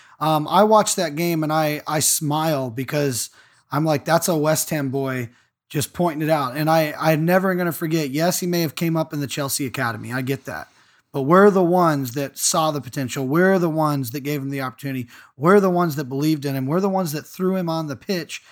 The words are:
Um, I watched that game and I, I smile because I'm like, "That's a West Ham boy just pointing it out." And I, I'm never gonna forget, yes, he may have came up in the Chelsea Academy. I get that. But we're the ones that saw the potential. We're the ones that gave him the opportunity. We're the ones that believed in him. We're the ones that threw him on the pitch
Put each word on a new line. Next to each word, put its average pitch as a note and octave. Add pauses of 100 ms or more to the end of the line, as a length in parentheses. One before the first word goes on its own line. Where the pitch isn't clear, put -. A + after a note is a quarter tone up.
(200)
Um, D3+
I F3+
watched G#3+
that D#3+
game E3
and D3+
I, D3+
I D#3
smile D3+
because C3+ (420)
I'm D3+
like, D3+
"That's E3
a F3+
West D3+
Ham C#3+
boy C3 (400)
just -
pointing E3
it -
out." C#3
And D#3
I, D#3
I'm D#3+
never F#3
gonna F3
forget, D#3
yes, D#3+
he F3+
may F3
have D#3+
came E3
up D#3
in D3
the C#3+
Chelsea C#3
Academy. A2+
I C3+
get C3+
that. D#2 (460)
But C#3+
we're F#3
the F#3+
ones E3
that C3+
saw D#3+
the D3
potential. B2+
We're F3+
the E3+
ones D3
that D3
gave C#3+
him C#3
the C#3
opportunity. C3 (300)
We're F#3
the F#3+
ones E3+
that D3
believed C#3+
in C#3
him. C3
We're E3
the G3
ones F#3
that C#3+
threw F#3
him F3+
on D#3+
the C#3
pitch -